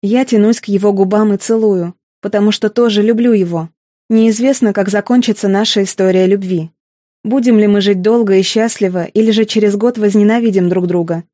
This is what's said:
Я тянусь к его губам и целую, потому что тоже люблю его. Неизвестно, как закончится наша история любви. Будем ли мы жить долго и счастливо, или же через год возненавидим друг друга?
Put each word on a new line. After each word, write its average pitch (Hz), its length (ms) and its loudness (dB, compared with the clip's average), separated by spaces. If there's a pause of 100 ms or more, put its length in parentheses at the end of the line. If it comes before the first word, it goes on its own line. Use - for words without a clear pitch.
Я 240 240 0
тянусь 226 340 2
к - 80 -14
его 202 280 0
губам 202 400 0
и - 20 -4
целую, 202 580 -2 (280)
потому 208 280 0
что 214 200 -2
тоже 220 320 0
люблю 233 300 2
его. 170 360 -2 (400)
Неизвестно, 226 640 2
как 202 160 -2
закончится 214 600 0
наша 196 340 0
история 185 440 0
любви. 185 440 -2 (540)
Будем 233 340 2
ли 208 80 4
мы 202 140 2
жить 196 200 0
долго 214 360 0
и 190 60 2
счастливо, 190 640 -2
или 220 280 0
же 220 120 2
через 208 320 0
год 233 220 -2
возненавидим 208 680 2
друг 180 180 -2
друга? 170 480 -4